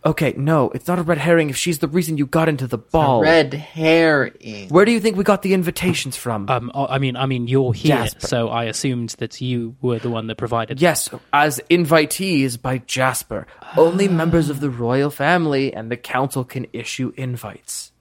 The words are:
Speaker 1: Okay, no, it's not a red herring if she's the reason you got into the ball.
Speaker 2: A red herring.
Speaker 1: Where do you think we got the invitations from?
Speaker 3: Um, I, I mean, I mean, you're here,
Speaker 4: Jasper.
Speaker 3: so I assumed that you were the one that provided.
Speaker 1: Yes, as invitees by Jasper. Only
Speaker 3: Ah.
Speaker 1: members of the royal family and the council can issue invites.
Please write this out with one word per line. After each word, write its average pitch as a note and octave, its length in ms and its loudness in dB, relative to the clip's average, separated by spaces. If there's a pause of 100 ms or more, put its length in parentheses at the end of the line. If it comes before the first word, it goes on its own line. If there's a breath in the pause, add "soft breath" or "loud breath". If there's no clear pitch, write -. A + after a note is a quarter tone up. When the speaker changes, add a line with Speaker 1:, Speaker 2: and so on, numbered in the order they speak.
Speaker 1:
Okay, D#3+ 320 0
no, C#3+ 360 2
it's - 180 -10
not F3 100 0
a F3 40 -2
red D#3+ 160 0
herring D#3 320 2
if B2+ 80 -6
she's E3 220 -2
the E3 60 0
reason D#3+ 300 -2
you C#3+ 80 2
got D#3+ 240 2
into C3+ 180 -2
the A#2 120 -4
ball. C#3 420 2
Speaker 2:
A - 20 4
red D#3 300 4
herring. D3+ 1160 0
Speaker 1:
Where F#3 160 6
do A#3 60 4
you A#3 80 2
think F#3+ 180 0
we G3 60 0
got G3 180 2
the F#3+ 100 0
invitations F3 640 -2
from? G#2+ 320 -6
Speaker 3:
Um, B2 260 -2
I, C#3 200 -2
I C3+ 40 0
mean, C3 180 -2
I C3 100 -2
mean, B2+ 220 -4
you're B2+ 260 2
here, C#3 220 2
Speaker 4:
Jasper. - 300 -6
Speaker 3:
so A#2 220 0
I A#2 160 -2
assumed A#2+ 540 -4
that - 240 -8
you A#2+ 400 -4
were A#2+ 160 0
the A#2+ 100 -6
one A2+ 200 -4
that A2+ 80 -8
provided. A#2 440 -4
Speaker 1:
Yes, E3 300 2 (240)
as D3 260 4 (100)
invitees D#3 920 2
by C3 180 -4
Jasper. - 680 -4 (300 loud breath)
Only F3+ 320 4
Speaker 3:
Ah. F#3+ 40 2
Speaker 1:
members E3 360 2
of C#3 120 -4
the C#3+ 100 -2
royal B2 400 0
family C#3+ 640 0
and A2+ 160 -10
the A#2+ 80 -6
council C3 460 -2
can B2 280 -10
issue A#2 460 -6
invites. - 840 -10